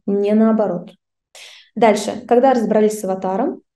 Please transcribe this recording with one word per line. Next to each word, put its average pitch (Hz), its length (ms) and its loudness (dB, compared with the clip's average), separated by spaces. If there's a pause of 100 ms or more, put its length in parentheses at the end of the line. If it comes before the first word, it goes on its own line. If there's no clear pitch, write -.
Не 202 280 -2
наоборот. 214 580 0 (840)
Дальше. 208 520 0
Когда 254 260 4
разобрались 214 460 0
с - 40 -12
аватаром, 190 580 -4 (140)